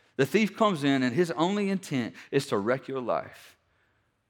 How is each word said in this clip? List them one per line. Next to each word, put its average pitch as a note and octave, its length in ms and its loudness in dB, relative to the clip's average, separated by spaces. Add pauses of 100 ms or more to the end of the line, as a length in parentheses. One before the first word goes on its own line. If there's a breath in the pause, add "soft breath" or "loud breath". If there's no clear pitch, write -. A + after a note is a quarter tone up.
(160 soft breath)
The C3+ 80 4
thief G#3+ 320 2
comes G3 260 2
in, C#3 200 2
and B2+ 120 0
his E3 180 2
only G3 360 0
intent D3 460 -4 (160 loud breath)
is C#3 160 0
to A#2+ 100 0
wreck A#2 320 -2
your C3+ 140 -6
life. - 560 -6 (720)